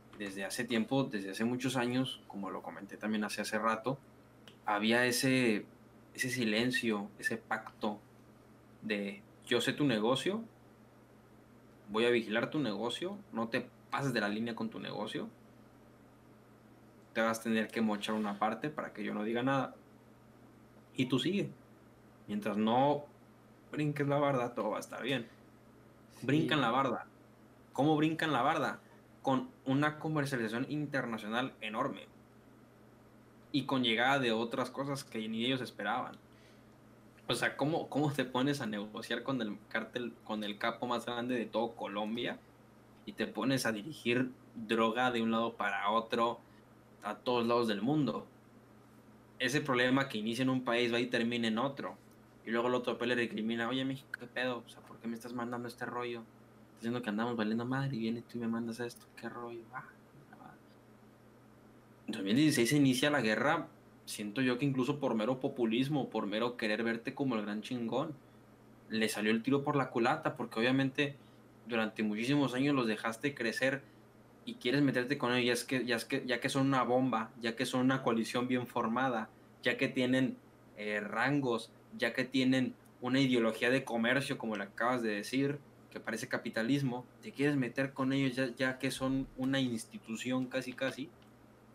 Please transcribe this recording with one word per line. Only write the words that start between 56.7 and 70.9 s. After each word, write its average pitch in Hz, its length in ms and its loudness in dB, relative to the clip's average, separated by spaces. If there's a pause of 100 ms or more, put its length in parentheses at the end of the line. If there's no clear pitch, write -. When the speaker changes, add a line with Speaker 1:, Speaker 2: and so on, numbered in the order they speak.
Speaker 1:
diciendo 120 220 -2
que 110 80 -4
andamos 117 260 0
valiendo 110 280 0
madre 131 320 -2
y 110 40 -4
vienes 117 240 -4
tú - 140 -10
y - 40 -6
me 117 60 -2
mandas 117 320 -4
esto. 120 260 -8 (100)
¿Qué 117 120 -10
rollo?". 117 320 -10 (140)
Ah, 127 100 -10 (460)
la - 60 -20
madre. - 220 -20 (1500)
En - 60 -8
dos - 100 -6
mil 95 140 2
dieciséis 131 340 6
se 147 60 4
inicia 139 340 6
la 147 120 4
guerra, 127 460 2 (380)
siento 104 360 -6
yo 123 160 2
que 139 80 0
incluso 131 340 2
por 127 140 2
mero 113 260 0
populismo, 127 720 2
por 110 160 -2
mero 110 300 0
querer 110 260 0
verte 117 320 -2
como 135 200 0
el 110 80 0
gran 104 200 -4
chingón. 123 520 -4 (760)
Le 110 180 2
salió 107 220 0
el 113 120 4
tiro 139 220 2
por 147 120 2
la 131 140 2
culata, 135 460 2
porque 113 240 -4
obviamente 135 560 2 (500)